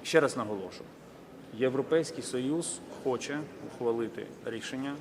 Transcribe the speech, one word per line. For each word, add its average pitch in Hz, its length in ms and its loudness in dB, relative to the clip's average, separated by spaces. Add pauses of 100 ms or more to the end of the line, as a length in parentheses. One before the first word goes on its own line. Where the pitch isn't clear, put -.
Ще - 160 8
раз 135 180 4
наголошу. 107 460 -4 (680)
Європейський 131 680 4
Союз 139 560 0 (240)
хоче 139 360 0 (280)
ухвалити 113 580 0 (200)
рішення 131 560 -4